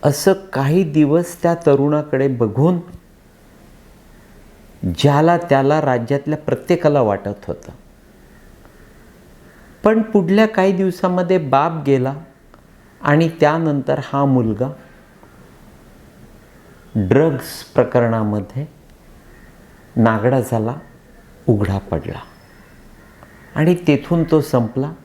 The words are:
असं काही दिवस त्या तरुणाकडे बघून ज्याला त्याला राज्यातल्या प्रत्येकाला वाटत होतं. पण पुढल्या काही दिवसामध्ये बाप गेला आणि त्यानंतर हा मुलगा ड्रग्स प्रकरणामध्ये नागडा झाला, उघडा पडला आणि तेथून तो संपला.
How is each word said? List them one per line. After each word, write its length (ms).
असं 300
काही 300
दिवस 600
त्या 120
तरुणाकडे 720
बघून 520
ज्याला 400
त्याला 440
राज्यातल्या 560
प्रत्येकाला 640
वाटत 460
होतं. 240
पण 180
पुढल्या 460
काही 240
दिवसामध्ये 680
बाप 480
गेला 280
आणि 280
त्यानंतर 640
हा 220
मुलगा 420
ड्रग्स 680
प्रकरणामध्ये 1000
नागडा 460
झाला, 340
उघडा 300
पडला 420
आणि 200
तेथून 360
तो 180
संपला. 520